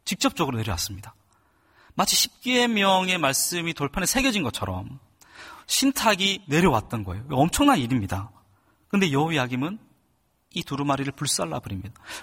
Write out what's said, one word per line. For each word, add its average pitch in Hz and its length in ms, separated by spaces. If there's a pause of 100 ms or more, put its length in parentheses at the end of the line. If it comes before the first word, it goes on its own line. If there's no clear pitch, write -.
직접적으로 156 520
내려왔습니다. 98 580 (800)
마치 - 200
십 - 260
계명의 196 760
말씀이 165 560
돌판에 151 320
새겨진 247 380
것처럼 101 560 (640)
신탁이 196 840
내려왔던 139 560
거예요. 92 280
엄청난 180 480
일입니다. 110 520 (560)
근데 190 240
여호야김은 139 680 (760)
이 170 80
두루마리를 139 480
불살라버립니다. 139 880 (220)